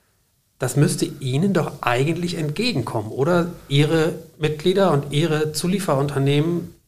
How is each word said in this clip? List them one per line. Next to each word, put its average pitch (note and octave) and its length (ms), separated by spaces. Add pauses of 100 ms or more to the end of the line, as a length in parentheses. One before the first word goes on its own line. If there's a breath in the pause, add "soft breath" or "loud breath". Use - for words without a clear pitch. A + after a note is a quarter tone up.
(600 soft breath)
Das B2 160
müsste D#3+ 300 (140)
Ihnen C#3+ 340
doch D#3 180 (100)
eigentlich D#3+ 560
entgegenkommen, D3 720
oder? E3 380 (220)
Ihre D#3 440 (240)
Mitglieder F3+ 540
und C#3 220
Ihre D#3 400
Zulieferunternehmen D3 1200 (120)